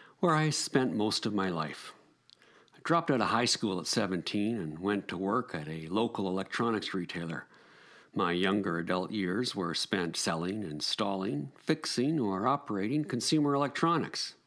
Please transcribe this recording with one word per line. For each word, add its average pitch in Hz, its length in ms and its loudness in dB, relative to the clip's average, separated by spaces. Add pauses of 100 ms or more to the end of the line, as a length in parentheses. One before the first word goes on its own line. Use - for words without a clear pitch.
(200)
where 170 140 6
I 156 160 4
spent 131 440 2
most 107 300 2
of 107 80 0
my 95 160 0
life. 80 460 -4 (800)
I - 80 -20
dropped 165 280 2
out 123 120 4
of 98 60 2
high 113 180 4
school 98 340 0
at 78 60 -8
seventeen 104 720 0
and 78 200 -6
went 98 300 0
to - 80 -6
work 98 380 0
at 78 140 -6
a 80 180 -8
local 104 420 0
electronics 98 640 -2
retailer. 85 540 -6 (680)
My 90 180 0
younger 95 460 2
adult 90 320 -2
years 104 460 -2
were 85 160 -2
spent 87 460 -2
selling, 92 460 -2
installing, 101 920 -2
fixing, 156 640 0
or 98 260 0
operating 127 580 0
consumer 143 500 2
electronics. 143 800 0 (120)